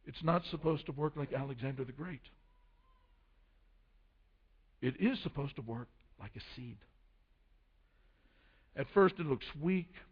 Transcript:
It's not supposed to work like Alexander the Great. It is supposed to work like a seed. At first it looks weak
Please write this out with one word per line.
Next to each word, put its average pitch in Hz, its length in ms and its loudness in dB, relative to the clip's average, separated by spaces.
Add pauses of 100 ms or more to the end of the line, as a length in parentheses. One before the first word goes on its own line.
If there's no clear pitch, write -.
It's 147 200 -10
not 170 260 4
supposed 156 360 0
to - 60 -6
work 147 240 -2
like 143 180 -2
Alexander 135 500 -4
the 123 80 -8
Great. 147 300 -10 (2500)
It 127 180 0
is 226 240 2
supposed 143 340 -4
to - 60 -8
work 113 260 -6 (300)
like 104 160 -12
a 113 60 -10 (160)
seed. 120 220 -12 (2000)
At 135 200 -4
first 190 240 10
it 170 80 0
looks 139 180 2 (160)
weak 175 300 2 (220)